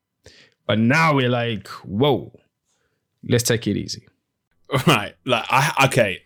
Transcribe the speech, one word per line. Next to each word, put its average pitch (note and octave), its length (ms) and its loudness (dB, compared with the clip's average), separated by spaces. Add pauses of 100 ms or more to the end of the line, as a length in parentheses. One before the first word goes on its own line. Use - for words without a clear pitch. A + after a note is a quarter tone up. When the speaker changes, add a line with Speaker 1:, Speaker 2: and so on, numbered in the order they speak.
(640)
Speaker 1:
But G#2+ 140 0
now D3+ 340 2
we're C3 160 2
like, A#2 380 -4 (160)
"Whoa, A2+ 480 0 (960)
let's A#2+ 160 2
take A2+ 240 -2
it G2+ 80 0
easy." - 320 -8 (800)
Speaker 2:
Right. G#2+ 300 2 (100)
Like, B2 240 0
I, C3+ 360 2
okay, G#2+ 400 0